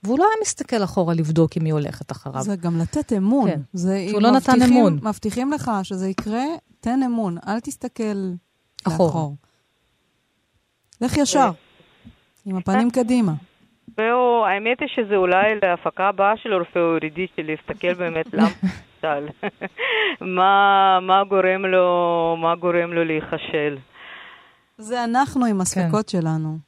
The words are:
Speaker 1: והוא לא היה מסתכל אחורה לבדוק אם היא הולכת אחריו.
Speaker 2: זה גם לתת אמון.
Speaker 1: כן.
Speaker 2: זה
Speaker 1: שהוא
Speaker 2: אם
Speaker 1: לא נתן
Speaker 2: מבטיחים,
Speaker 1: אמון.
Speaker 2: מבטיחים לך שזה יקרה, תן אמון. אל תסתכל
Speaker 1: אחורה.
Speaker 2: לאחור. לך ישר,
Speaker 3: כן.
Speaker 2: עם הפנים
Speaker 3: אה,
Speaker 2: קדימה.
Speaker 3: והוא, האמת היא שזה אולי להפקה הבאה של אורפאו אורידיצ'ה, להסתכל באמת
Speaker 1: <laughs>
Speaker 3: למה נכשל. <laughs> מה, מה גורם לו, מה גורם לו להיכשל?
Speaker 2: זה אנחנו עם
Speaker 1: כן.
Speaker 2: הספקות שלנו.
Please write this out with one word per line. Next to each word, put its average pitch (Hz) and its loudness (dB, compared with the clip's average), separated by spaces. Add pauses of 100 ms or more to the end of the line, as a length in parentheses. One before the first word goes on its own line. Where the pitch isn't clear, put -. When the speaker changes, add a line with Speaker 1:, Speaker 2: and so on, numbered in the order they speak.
Speaker 1:
והוא 233 0
לא 349 4
היה 440 4
מסתכל 240 -2
אחורה 170 0
לבדוק 160 2
אם 165 -2
היא 156 0
הולכת - -4
אחריו. 131 -8
Speaker 2:
זה 202 -4
גם 170 -2
לתת 247 -2
אמון. 208 2
Speaker 1:
כן. 151 -2 (120)
Speaker 2:
זה 190 -2
Speaker 1:
שהוא 208 -2
Speaker 2:
אם 208 2
Speaker 1:
לא 240 6
נתן 262 4
Speaker 2:
מבטיחים, 247 6
Speaker 1:
אמון. 185 4
Speaker 2:
מבטיחים 220 -4
לך 277 -4 (120)
שזה 190 -6
יקרה, 214 -4 (360)
תן 254 0
אמון. 226 -2
אל 214 -4
תסתכל 214 -6 (520)
Speaker 1:
אחורה. 165 2
Speaker 2:
לאחור. 147 -4 (1600)
לך 240 -2
ישר, 277 2 (920)
Speaker 3:
כן. 202 -10
Speaker 2:
עם 190 -4
הפנים 190 2
Speaker 3:
אה, 247 0
Speaker 2:
קדימה. 240 2 (680)
Speaker 3:
והוא, 233 2
האמת 208 -2
היא 294 -4
שזה 208 0
אולי 185 4 (160)
להפקה 180 0
הבאה 202 2
של 220 -4
אורפאו 175 0
אורידיצ'ה, 165 -2
להסתכל 156 -6
באמת 165 -4
Speaker 1:
<laughs> - -12
Speaker 3:
למה 214 4 (540)
נכשל. 151 -4 (720)
<laughs> 185 -6
מה, 190 4
מה 190 2
גורם 190 2
לו, 175 2
מה 165 0
גורם 175 -2
לו 170 0
להיכשל? 156 -4 (1000)
Speaker 2:
זה 233 -6
אנחנו 247 0
עם 214 2
Speaker 1:
כן. 190 0
Speaker 2:
הספקות 185 0
שלנו. 160 -2